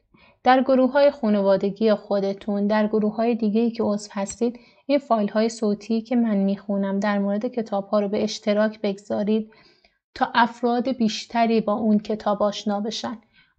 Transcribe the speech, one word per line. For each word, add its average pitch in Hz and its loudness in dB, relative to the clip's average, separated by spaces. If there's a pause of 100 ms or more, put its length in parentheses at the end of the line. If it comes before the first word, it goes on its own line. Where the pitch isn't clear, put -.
(440)
در 254 6
گروه‌های 262 4
خانوادگی 202 2
خودتون، 202 -2
در 214 2
گروه‌های 214 0
دیگه‌ای 226 0
که 226 -4
عضو 208 -4
هستید، 233 -4 (260)
این 285 2
فایل‌های 220 0
صوتی 226 -2
که 233 -4
من 226 2
می‌خونم 196 -2
در 208 0
مورد 202 -2
کتاب‌ها 208 -4
رو 202 0
به 208 -2
اشتراک 214 -2
بگذارید 214 -2 (640)
تا - -2
افراد 240 0
بیشتری 233 0
با 214 0
اون 214 2
کتاب 208 -2
آشنا 202 -2
بشن. 220 -8 (400)